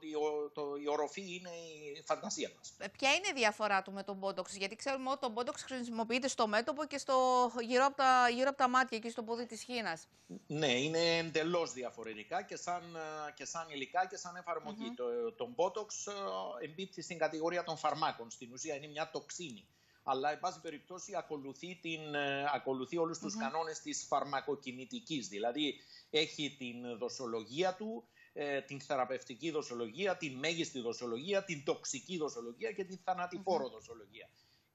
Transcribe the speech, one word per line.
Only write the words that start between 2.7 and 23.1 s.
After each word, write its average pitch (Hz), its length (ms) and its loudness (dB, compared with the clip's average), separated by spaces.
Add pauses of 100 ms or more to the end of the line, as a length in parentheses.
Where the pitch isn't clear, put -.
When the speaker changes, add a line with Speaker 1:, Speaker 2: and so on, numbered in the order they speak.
Speaker 2:
Ε, 196 100 -8
ποια 269 260 2
είναι 370 140 2
η 370 80 0
διαφορά 208 460 4
του 190 100 -12
με 196 120 -6
τον 196 180 -6
Botox; 190 280 -2
Γιατί 196 260 -4
ξέρουμε 262 340 -2
ότι 277 100 0
το 247 160 -2
Botox 247 200 0
χρησιμοποιείται 240 720 0
στο 240 200 4
μέτωπο 240 380 2
και 285 120 -4
στο, 254 520 6 (120)
γύρω 247 240 6
απ' 277 100 4
τα, 254 340 8
γύρω 247 200 4
απ' 277 80 -2
τα 262 100 8
μάτια, 247 300 4
εκεί 226 120 -4
στο 233 140 -4
πόδι 233 220 -2
της 226 180 -10
χήνας. 208 440 -2 (400)
Speaker 1:
Ναι, 143 320 4
είναι 165 380 4
εντελώς 165 560 2
διαφορετικά 113 680 -4
και 196 140 -8
σαν, 170 400 -6
ε, 156 400 -6
και 139 100 -8
σαν 165 240 -6
υλικά 147 380 0
και 190 100 -8
σαν 175 180 -10
εφαρμογή. 170 500 -4
Speaker 2:
Μμμ. 233 100 -6
Speaker 1:
Το, 120 380 0
το 120 220 -6
Botox, 196 560 0
ε, 190 540 -4
εμπίπτει 170 360 -8
στην 170 160 -8
κατηγορία 160 460 2
των 160 140 -4
φαρμάκων. 143 540 0
Στην 120 220 -14
ουσία 147 220 -4
είναι 143 120 -8
μια 151 220 -4
τοξίνη. 135 580 -8 (360)
Αλλά, 135 280 2
εν 147 80 -6
πάση 175 220 -2
περιπτώσει, 170 540 -10
ακολουθεί 156 640 -6
την, 156 340 -4
ε, 139 380 2
ακολουθεί 131 440 0
όλους 165 220 2